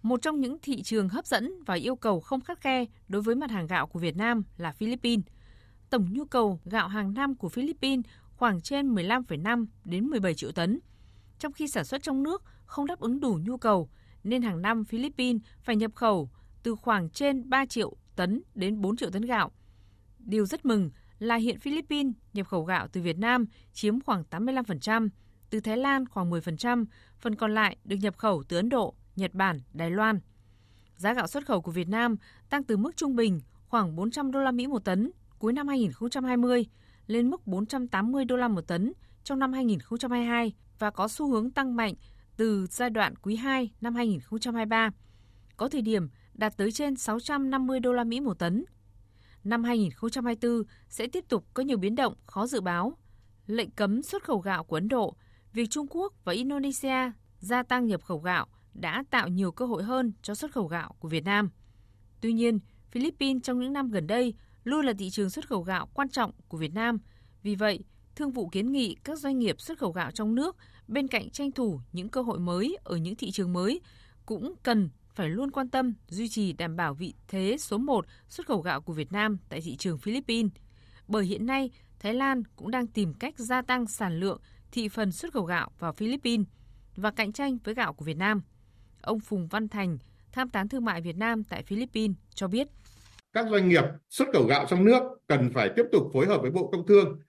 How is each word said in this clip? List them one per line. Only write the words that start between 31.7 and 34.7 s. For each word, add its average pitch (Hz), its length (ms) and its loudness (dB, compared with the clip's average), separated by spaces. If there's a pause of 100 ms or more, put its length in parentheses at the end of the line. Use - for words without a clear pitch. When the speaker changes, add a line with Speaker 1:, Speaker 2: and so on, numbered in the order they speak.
Speaker 1:
Việt 170 160 -2
Nam 226 280 2 (340)
tăng 285 140 0
từ 220 140 2
mức 254 200 0
trung 277 180 0
bình 214 240 2 (280)
khoảng 185 280 0
bốn 196 160 -2
trăm 277 200 -2
đô 269 80 0
la 269 120 2
Mỹ 247 160 0
một 262 180 -2